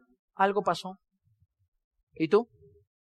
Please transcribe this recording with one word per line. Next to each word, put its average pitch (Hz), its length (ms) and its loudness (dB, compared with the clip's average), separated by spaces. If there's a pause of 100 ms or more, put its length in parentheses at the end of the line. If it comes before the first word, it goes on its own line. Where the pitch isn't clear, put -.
(360)
algo 196 260 2
pasó". 190 340 -4 (1160)
"¿Y 160 140 -4
tú?". 220 200 2 (540)